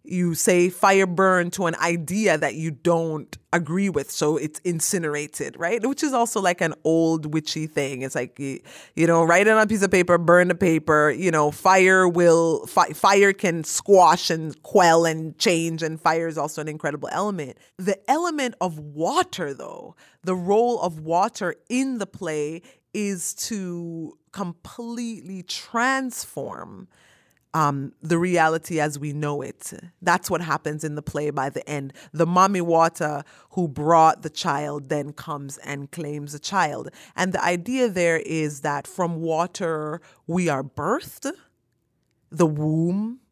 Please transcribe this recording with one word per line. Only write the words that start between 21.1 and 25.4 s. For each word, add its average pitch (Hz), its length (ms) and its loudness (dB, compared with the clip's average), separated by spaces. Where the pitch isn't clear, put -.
in 254 320 -2
the 196 80 -6
play 160 560 -6
is 202 400 -4
to 170 840 -10
completely 208 1120 -12